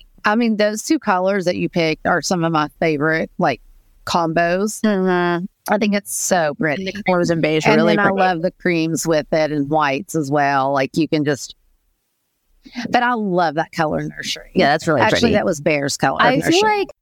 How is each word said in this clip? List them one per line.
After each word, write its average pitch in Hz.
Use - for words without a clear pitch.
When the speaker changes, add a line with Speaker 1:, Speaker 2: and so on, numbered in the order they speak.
Speaker 1:
I 208
mean, 226
those 214
two 311
colors 190
that 185
you 175
picked 160
are 170
some 175
of 165
my 151
favorite, 160
like, 156
combos. 170
Speaker 2:
Mm-hmm. 180
Speaker 1:
I 208
think 202
it's -
so 160
pretty. 156
Speaker 2:
And 190
the 208
colors 175
in 165
beige 151
are -
Speaker 1:
And -
Speaker 2:
really 214
Speaker 1:
then 202
I 185
Speaker 2:
pretty. 196
Speaker 1:
love 180
the 180
creams 160
with 156
it 156
and 143
whites 143
as 147
well. 139
Like, 139
you 160
can 151
just, 139
but 240
I 247
love 180
that 156
color 156
nursery. -
Speaker 2:
Yeah, 156
that's 160
really 151
Speaker 1:
Actually, 220
Speaker 2:
pretty. 226
Speaker 1:
that 202
was 175
Bear's 143
color 139
Speaker 2:
I 247
feel 330
Speaker 1:
nursery. 339
Speaker 2:
like, 392